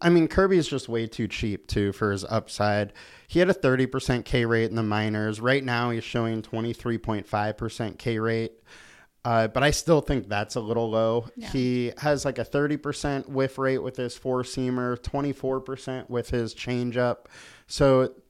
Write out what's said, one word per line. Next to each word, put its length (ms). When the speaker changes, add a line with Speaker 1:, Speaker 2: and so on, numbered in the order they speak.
Speaker 1:
I 80
mean, 180
Kirby 300
is 100
just 200
way 200
too 200
cheap, 400
too, 260
for 180
his 140
upside. 680
He 120
had 100
a 60
thirty 320
percent 380
K 200
rate 240
in 60
the 80
minors. 580
Right 220
now, 260
he's 140
showing 400
twenty-three 560
point 260
five 320
percent 400
K 220
rate. 320
Uh, 220
but 160
I 80
still 280
think 300
that's 260
a 60
little 280
low. 360
Speaker 2:
Yeah. 140
Speaker 1:
He 480
has, 260
like, 140
a 80
thirty 320
percent 500
whiff 300
rate 220
with 180
his 180
four-seamer, 840
twenty-four 600
percent 480
with 200
his 260
changeup. 720
So 480